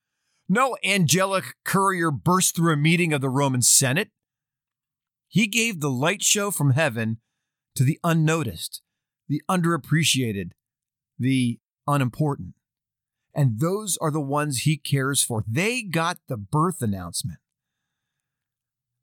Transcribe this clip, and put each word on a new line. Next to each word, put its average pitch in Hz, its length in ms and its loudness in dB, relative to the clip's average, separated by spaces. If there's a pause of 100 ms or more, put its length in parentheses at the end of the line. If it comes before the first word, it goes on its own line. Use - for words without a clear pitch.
(480)
No 233 340 2
angelic 190 640 2 (180)
courier 185 480 0
burst 170 460 0
through 165 160 2
a 151 40 2
meeting 165 360 2
of 147 80 0
the 135 80 -2
Roman 131 320 0
Senate. 139 500 2 (1160)
He 220 180 2
gave 226 340 -2
the 143 100 0
light 151 320 0
show 202 280 -2
from 143 200 2
heaven 117 480 0 (560)
to 127 100 2
the 147 180 0
unnoticed, 160 800 0 (480)
the 143 180 -4
underappreciated, 147 1080 0 (640)
the 127 420 0 (260)
unimportant. 139 680 -2 (800)
And 120 260 2
those 196 380 -2
are 160 120 -2
the 151 120 -2
ones 143 380 -2
he 151 180 0
cares 139 440 0
for. 110 240 -4
They 202 360 -2
got 170 360 -2 (100)
the 123 100 -6
birth 151 420 -2
announcement. 92 600 -6 (1600)